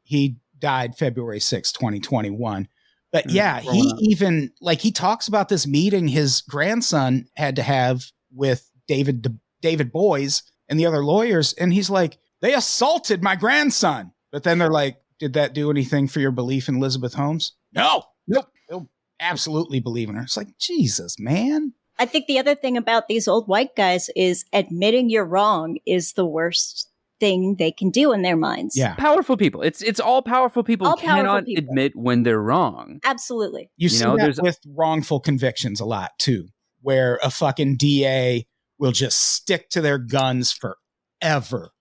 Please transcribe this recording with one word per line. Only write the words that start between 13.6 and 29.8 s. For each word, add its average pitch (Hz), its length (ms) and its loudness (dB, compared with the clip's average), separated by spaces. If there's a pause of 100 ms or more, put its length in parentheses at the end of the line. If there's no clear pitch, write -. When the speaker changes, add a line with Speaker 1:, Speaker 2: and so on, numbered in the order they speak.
Speaker 1:
But 139 120 -8
then 170 140 2
they're 170 140 2
like, 143 260 0 (220)
"Did 147 140 -4
that 143 200 0
do 147 160 -2
anything 139 380 2
for 151 120 -4
your 135 120 2
belief 127 360 -2
in 131 100 0
Elizabeth 131 360 -2
Holmes?" 151 400 -4 (200)
No. - 300 0 (240)
Speaker 2:
Nope. 262 200 0 (200)
Speaker 1:
They'll 170 220 -12 (300)
absolutely 160 600 -2
believe 117 300 -4
in 104 60 -8
her. 113 80 -8
It's 127 140 -6
like, 208 220 -12
Jesus, 196 580 -2
man. 240 560 -2 (240)
Speaker 3:
I 247 80 2
think 294 220 -2
the 269 100 0
other 269 180 2
thing 254 220 -2
about 226 300 0
these 226 200 -2
old 214 200 2
white 214 280 0
guys 185 400 0
is 180 380 0
admitting 202 560 2
you're 214 160 2
wrong 175 520 0 (100)
is 180 260 0
the 190 120 0
worst 165 600 -4 (320)
thing 190 380 2
they 165 140 2
can 190 180 -2
do 269 220 4
in 202 100 0
their 180 160 2
minds. - 400 -2
Speaker 1:
Yeah. 127 160 0
Speaker 2:
Powerful 294 420 2
people. 156 280 0
It's, - 180 -2